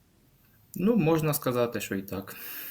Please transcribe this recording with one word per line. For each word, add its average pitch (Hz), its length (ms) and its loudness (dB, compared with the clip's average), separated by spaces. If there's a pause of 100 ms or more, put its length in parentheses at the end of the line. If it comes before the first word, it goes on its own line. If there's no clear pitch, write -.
(760)
Ну, 208 200 4
можна 156 380 4
сказати, 120 480 0
що - 140 -4
і 98 60 -2
так. 98 340 -8 (360)